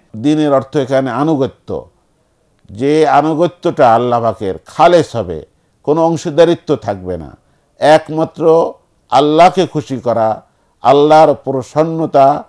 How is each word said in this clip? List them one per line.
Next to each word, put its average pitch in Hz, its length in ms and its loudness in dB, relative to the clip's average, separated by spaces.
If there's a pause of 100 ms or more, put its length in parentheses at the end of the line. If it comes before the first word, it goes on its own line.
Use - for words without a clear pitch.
(160)
দ্বীনের 147 360 -2
অর্থ 135 240 -2
এখানে 139 340 -2
আনুগত্য, 127 800 -4 (800)
যে 143 380 0
আনুগত্যটা 151 840 0
আল্লাহ 120 280 -2
পাকের 107 320 -4 (120)
খালেস 165 500 0
হবে, 87 300 -8 (360)
কোনো 165 240 0
অংশীদারিত্ব 165 680 0
থাকবে 90 400 -8
না, 76 200 -16 (420)
একমাত্র 160 960 0 (360)
আল্লাহকে 156 560 2
খুশি 139 340 -8
করা, 110 420 -2 (400)
আল্লাহর 151 520 4
প্রসন্নতা 147 1160 -2